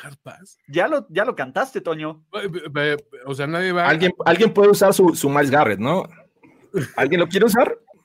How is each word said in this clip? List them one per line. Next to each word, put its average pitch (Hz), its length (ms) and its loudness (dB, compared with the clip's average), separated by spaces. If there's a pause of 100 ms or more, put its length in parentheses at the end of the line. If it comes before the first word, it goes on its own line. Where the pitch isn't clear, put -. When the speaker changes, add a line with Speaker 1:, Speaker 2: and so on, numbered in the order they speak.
Speaker 1:
hard 143 200 -20
pass? - 340 -20 (100)
Speaker 2:
Ya 170 220 -2
lo, 285 220 -4
ya 185 160 -2
lo 247 100 -4
cantaste, 170 460 -6
Toño. 156 500 -8
Speaker 1:
Eh, 202 220 -8
eh, 156 200 -12
eh, 147 220 -2 (300)
o 135 80 -8
sea, 143 120 -8
nadie 175 260 -4
va 175 140 0
Speaker 3:
Alguien, 170 240 0 (140)
alguien 190 300 2
puede 202 160 6
usar 202 240 4
su, 175 200 4
su 151 140 -2
Miles 143 220 2
Garrett, 120 280 2
¿no? 143 260 -2 (920)
¿Alguien 139 240 0
lo 170 80 0
quiere 190 160 2
usar? 233 320 2 (280)